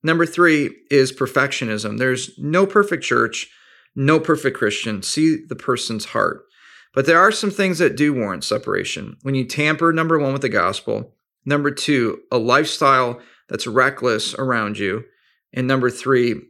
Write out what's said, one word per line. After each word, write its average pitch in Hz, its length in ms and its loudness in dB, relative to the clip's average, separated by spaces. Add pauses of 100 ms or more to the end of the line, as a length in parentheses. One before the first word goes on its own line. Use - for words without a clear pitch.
Number 165 220 0
three 160 500 2 (140)
is 135 220 4
perfectionism. 113 840 -2
There's 127 400 -4
no 156 280 2
perfect 196 380 0
church, 117 460 0 (460)
no 147 240 4
perfect 156 380 0
Christian. 104 460 -4
See 156 420 2
the - 100 -10
person's 117 500 -4
heart. - 380 -4 (500)
But 139 120 0
there 165 140 6
are 202 120 6
some 214 200 -2
things 190 260 0
that 147 180 2
do 147 180 2
warrant 98 300 -4
separation. - 800 -6
When 135 140 -2
you 127 100 0
tamper, 156 480 0
number 160 260 0
one, 135 140 0
with 139 80 -4
the 131 80 -2
gospel. 107 680 -2 (300)
Number 143 260 0
two, 131 500 0 (100)
a 127 60 2
lifestyle 131 840 2 (260)
that's 110 200 -4
reckless 123 680 0
around 113 420 -2
you. 101 280 -2 (480)
And 127 140 -2
number 131 220 2
three 120 460 2 (140)